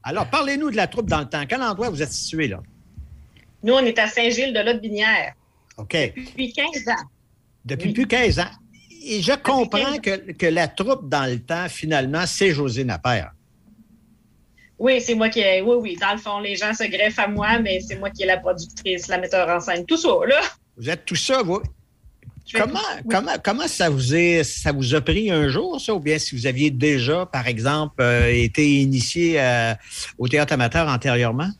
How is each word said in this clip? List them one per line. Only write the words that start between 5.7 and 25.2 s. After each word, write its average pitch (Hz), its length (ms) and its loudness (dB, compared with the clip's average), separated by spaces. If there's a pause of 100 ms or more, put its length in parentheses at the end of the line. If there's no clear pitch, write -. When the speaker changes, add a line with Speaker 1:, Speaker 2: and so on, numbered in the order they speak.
Speaker 1:
OK. 107 160 -10 (240)
Speaker 2:
Depuis 254 360 -8
quinze 285 360 -4
ans. - 160 -2 (600)
Speaker 1:
Depuis 139 240 -4
Speaker 2:
Oui. 208 60 -2
Speaker 1:
plus 240 120 0
quinze 233 320 2
ans. 180 100 -2 (560)
Et 220 160 -4
je 170 120 2
Speaker 2:
Depuis 277 100 -2
Speaker 1:
comprends 254 360 0
Speaker 2:
quinze 269 180 0
ans. 233 40 -6 (260)
Speaker 1:
que, 180 60 -14
que 175 140 -2
La 160 220 2
Troupe 196 400 -2
dans 135 200 0
le 123 120 -2
temps, 170 280 -4
finalement, 156 560 -2
c'est 190 280 2
Josée 135 320 -2
Napère. 104 480 -2 (1500)
Speaker 2:
Oui, 247 260 4
c'est 233 120 0
moi 220 120 2
qui 226 120 0
ai, 190 200 4
oui, 233 200 4
oui, 202 200 -6
dans 202 120 2
le 220 60 -4
fond, 208 200 -6
les 202 160 -6
gens 208 180 -2
se 220 120 -4
greffent 202 340 0
à 202 80 2
moi, 208 320 0
mais 190 220 0
c'est 190 160 -10
moi 196 140 -6
qui 196 120 -8
est 190 40 0
la 185 100 4
productrice, 180 720 -4
la 185 100 -2
metteur 180 300 0
en 175 100 2
scène, 175 260 -4
tout 320 120 0
ça, 330 120 2 (180)
là. 277 140 4 (360)
Speaker 1:
Vous 120 120 -8
êtes 170 160 -6
tout 180 120 -6
ça, 262 260 2
vous. 185 180 -2 (840)
Speaker 2:
Je 226 100 -8
fais 233 60 2
Speaker 1:
Comment, 302 160 -2
Speaker 2:
tout, 427 80 -4 (180)
oui. 226 60 -6
Speaker 1:
comment, 247 220 0 (100)
comment 254 260 -2
ça 170 220 0
vous 131 240 2
est, 170 300 4
ça - 260 -2
vous 135 240 0
a 156 60 4
pris 196 320 0